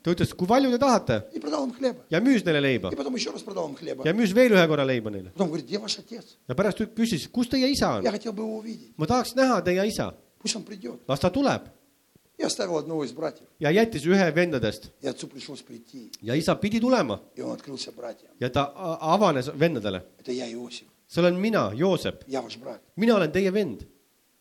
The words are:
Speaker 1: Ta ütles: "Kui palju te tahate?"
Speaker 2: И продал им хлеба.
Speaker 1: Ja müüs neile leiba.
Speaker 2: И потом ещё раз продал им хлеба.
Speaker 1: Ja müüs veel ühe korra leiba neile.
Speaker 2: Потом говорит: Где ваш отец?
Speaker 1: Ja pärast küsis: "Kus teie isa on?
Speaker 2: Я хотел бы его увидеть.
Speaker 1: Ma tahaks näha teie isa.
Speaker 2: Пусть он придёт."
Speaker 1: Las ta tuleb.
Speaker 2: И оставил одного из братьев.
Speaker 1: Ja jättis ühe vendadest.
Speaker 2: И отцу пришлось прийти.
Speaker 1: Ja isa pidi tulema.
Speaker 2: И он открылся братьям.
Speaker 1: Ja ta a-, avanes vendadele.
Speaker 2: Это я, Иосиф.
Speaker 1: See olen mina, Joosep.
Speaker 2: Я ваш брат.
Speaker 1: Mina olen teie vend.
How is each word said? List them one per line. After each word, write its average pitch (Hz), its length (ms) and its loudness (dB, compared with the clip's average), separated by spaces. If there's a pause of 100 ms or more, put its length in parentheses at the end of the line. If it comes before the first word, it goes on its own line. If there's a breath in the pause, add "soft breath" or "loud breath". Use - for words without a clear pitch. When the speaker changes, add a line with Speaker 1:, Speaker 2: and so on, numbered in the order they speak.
Speaker 1:
Ta 165 100 -2
ütles: 170 220 0
"Kui 180 120 -2
palju 262 240 4
te 240 80 2
tahate?" 226 460 2 (100)
Speaker 2:
И 320 60 -8
продал 294 260 -4
им 240 60 -6
хлеба. 247 380 -4
Speaker 1:
Ja 160 100 2
müüs 247 240 4
neile 151 160 2
leiba. 113 320 2
Speaker 2:
И - 40 -6
потом 254 200 -4
ещё - 160 -4
раз - 100 -12
продал 190 260 -6
им 139 60 -10
хлеба. 135 300 -10
Speaker 1:
Ja 156 80 2
müüs 208 200 2
veel 240 200 8
ühe 175 160 8
korra 143 160 2
leiba 117 260 0
neile. 92 220 -10
Speaker 2:
Потом 180 160 0
говорит: 147 180 -6
Где 190 120 -6
ваш 208 200 -6
отец? - 380 -18 (120)
Speaker 1:
Ja 127 60 -4
pärast 196 240 0 (160)
küsis: 226 340 0
"Kus 240 200 -2
teie 262 200 2
isa 185 300 0
on? - 60 -2
Speaker 2:
Я 220 80 2
хотел 208 200 -6
бы 208 100 -8
его 220 160 -6
увидеть. - 380 -14
Speaker 1:
Ma 156 100 -2
tahaks 247 280 0
näha 254 280 4
teie 180 260 2
isa. 104 260 -4 (260)
Speaker 2:
Пусть - 160 -4
он 190 60 -10
придёт." 208 460 -14
Speaker 1:
Las 135 100 0
ta 180 120 2
tuleb. 233 320 0 (800)
Speaker 2:
И - 20 -2
оставил 175 360 -2
одного 151 260 -4
из 117 80 -8
братьев. 151 340 -8 (140)
Speaker 1:
Ja 147 100 2
jättis 190 360 2
ühe 180 280 4
vendadest. 143 560 0 (120)
Speaker 2:
И 139 40 -4
отцу 135 220 -8
пришлось 135 320 -14
прийти. 117 500 -18 (120)
Speaker 1:
Ja 113 120 -4
isa 160 220 2
pidi 214 240 0
tulema. 190 400 0 (160)
Speaker 2:
И 127 60 -10
он 123 100 -6
открылся 123 400 -12
братьям. 113 380 -16 (100)
Speaker 1:
Ja 123 80 -2
ta 143 260 -2
a-, 165 400 -2
avanes 156 400 2
vendadele. 117 480 0 (160)
Speaker 2:
Это 127 140 -8
я, 123 180 -6
Иосиф. 117 360 -12 (200)
Speaker 1:
See - 140 -4
olen 180 180 4
mina, 190 360 0
Joosep. 170 520 -2
Speaker 2:
Я 131 140 -4
ваш 110 160 -12
брат. 123 240 -14 (160)
Speaker 1:
Mina 220 200 4
olen 160 140 2
teie 185 220 2
vend. 190 340 -2 (540)